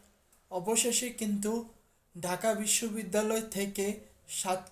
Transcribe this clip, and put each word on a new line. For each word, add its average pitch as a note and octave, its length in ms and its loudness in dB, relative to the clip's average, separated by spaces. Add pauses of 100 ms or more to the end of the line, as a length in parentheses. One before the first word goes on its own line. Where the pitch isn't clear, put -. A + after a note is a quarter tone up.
(500)
অবশেষে A3+ 600 2
কিন্তু G#3+ 600 0 (500)
ঢাকা F3+ 340 2
বিশ্ববিদ্যালয় G#3+ 880 0
থেকে G3+ 580 -2 (280)
সাত - 440 -2